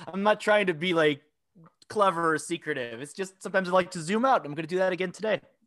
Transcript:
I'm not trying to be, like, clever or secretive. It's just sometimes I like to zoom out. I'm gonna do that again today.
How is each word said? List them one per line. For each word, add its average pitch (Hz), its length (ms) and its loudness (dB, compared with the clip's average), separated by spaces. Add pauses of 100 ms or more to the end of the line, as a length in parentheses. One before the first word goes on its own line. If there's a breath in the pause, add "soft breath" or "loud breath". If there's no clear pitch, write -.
(120 loud breath)
I'm 190 100 -6
not 208 200 2
trying 208 260 4
to 180 60 2
be, 170 200 -2
like, 151 280 2 (640)
clever 170 460 2
or 151 40 0
secretive. 131 640 -6
It's 156 120 -14
just 190 280 -10
sometimes 190 280 -2
I - 20 -6
like 185 200 2
to 170 100 -8
zoom 208 240 0
out. 240 200 2
I'm 143 80 -8
gonna 160 140 -6
do 180 120 -2
that 185 120 2
again 180 220 -4
today. 202 260 -4 (280)